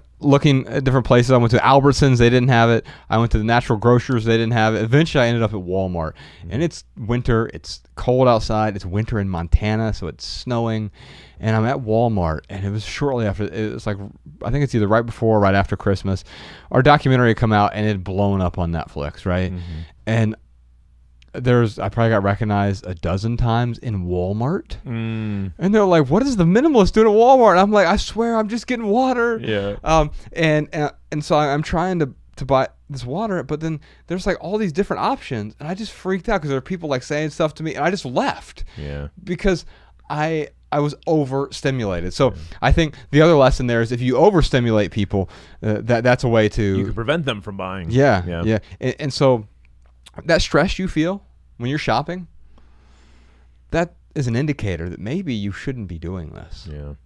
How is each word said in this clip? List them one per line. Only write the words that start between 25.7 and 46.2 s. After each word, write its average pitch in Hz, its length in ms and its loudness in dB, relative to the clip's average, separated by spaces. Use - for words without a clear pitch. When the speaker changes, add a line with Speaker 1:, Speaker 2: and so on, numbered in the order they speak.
Speaker 1:
they're 208 100 6
like, 170 240 4
"What 175 140 2
is 269 160 0
the 180 80 4
minimalist 220 480 4
doing 220 140 6
at 208 60 4
Walmart?" 233 380 8
And 175 80 6
I'm 202 120 4
like, 202 160 4
"I 196 100 2
swear, 233 400 -2
I'm 220 100 0
just 226 200 -6
getting 240 180 -4
water." 240 540 0
Speaker 2:
Yeah. 101 440 -2
Speaker 1:
Um, 156 280 2
and, 156 380 0
and, 151 200 -4
and 156 140 -6
so 170 100 2
I'm 147 280 2
trying 180 360 -2
to, 143 140 -2
to 135 100 -10
buy 131 220 2
this 135 140 -10
water, 180 380 -4
but 147 200 -6
then 160 200 -6
there's, 180 200 -6
like, 185 140 0
all 196 180 -4
these 196 120 -2
different 151 300 -2
options, 131 580 -4
and 147 80 -12
I 170 60 -6
just 202 180 -10
freaked 190 380 -6
out 202 120 0
'cause 147 80 -8
there 135 100 -2
are - 20 -8
people, 170 260 -8
like, 131 140 -2
saying 151 300 -4
stuff 151 240 -2
to 156 80 -10
me, 160 100 -6
and 139 100 -4
I 165 60 2
just 190 160 -4
left. - 580 -6
Speaker 2:
Yeah. 71 300 -8
Speaker 1:
Because 180 420 -2
I, 156 380 -4
I 147 100 0
was 147 120 -2
overstimulated. 131 1080 -2
So 135 200 2
Speaker 2:
Yeah. - 40 -14
Speaker 1:
I 135 100 4
think 160 220 2
the 143 140 4
other 170 100 6
lesson 127 320 4
there 117 160 2
is 113 100 -2
if 120 100 -4
you 127 160 0
overstimulate 127 760 4
people, 98 400 -2
uh, 107 180 -2
that, 113 220 0
that's 123 200 2